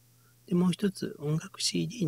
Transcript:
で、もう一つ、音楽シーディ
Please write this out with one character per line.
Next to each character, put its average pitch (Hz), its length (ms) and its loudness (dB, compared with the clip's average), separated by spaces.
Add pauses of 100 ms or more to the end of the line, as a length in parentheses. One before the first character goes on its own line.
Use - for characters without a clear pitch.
(460)
で、 175 100 2
も 180 140 6
う - 20 2
一 196 180 0
つ、 - 300 -6
音 151 180 0
楽 - 240 -10
シ - 200 0
ー 165 40 0
デ 160 80 -6
ィ 240 140 -6